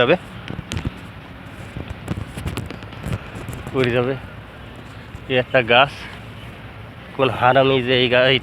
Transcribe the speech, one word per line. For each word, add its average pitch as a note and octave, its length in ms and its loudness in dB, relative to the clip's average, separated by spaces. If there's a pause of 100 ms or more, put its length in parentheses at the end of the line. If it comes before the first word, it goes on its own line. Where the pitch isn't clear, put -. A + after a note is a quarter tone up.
যাবে, B2+ 140 6 (3500)
পড়ে C3 240 2
যাবে। B2+ 180 2 (1120)
এই C3 140 2
একটা C3 180 4 (120)
গাছ, C3 200 8 (1200)
কোন C3+ 140 4
হারামি C3 520 6
যে B2+ 200 2
এই B2+ 60 4
গা-, B2+ 240 6
এই B2+ 100 6